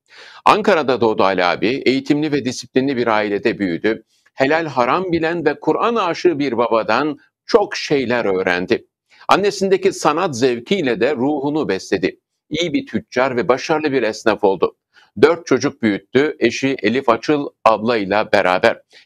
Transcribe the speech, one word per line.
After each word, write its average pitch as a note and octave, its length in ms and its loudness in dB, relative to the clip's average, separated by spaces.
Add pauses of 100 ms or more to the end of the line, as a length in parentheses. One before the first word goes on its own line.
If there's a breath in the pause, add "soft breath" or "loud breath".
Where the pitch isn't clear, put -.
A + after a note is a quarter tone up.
(460 loud breath)
Ankara'da D3+ 560 2
doğdu A2 220 2
Ali F#2 220 2
abi, F2 220 0
eğitimli C#3 640 -2
ve C3+ 140 -4
disiplinli C3 520 -4
bir A#2 100 -2
ailede G#2 520 0
büyüdü. G2+ 440 -2 (300)
Helal D#3 320 0
haram C#3+ 460 -2
bilen E3 340 -2
ve D3 140 -2
Kur'an G3 360 -2
aşığı E3+ 440 -2
bir B2+ 180 -2
babadan A2+ 600 0 (280 soft breath)
çok G#3 300 2
şeyler B2 500 -2
öğrendi. F#2 600 0 (420 soft breath)
Annesindeki F#3+ 640 2
sanat D#3+ 460 -2
zevkiyle A#2+ 640 0
de C#3 140 0
ruhunu C#3 540 -2
besledi. F#2+ 500 -2 (300)
İyi D#3+ 240 -4
bir C#3 120 -2
tüccar B2 520 -4
ve G2+ 100 -2
başarılı D3+ 440 0
bir C3 120 0
esnaf G#2+ 400 0
oldu. F#2+ 320 0 (460 soft breath)
Dört E3 240 4
çocuk B2+ 360 0
büyüttü, A#2+ 580 0
eşi C3 440 0
Elif A#2+ 260 0
Açıl C#3 380 0 (180)
ablayla G#2+ 640 0
beraber. F#2 500 2 (240 soft breath)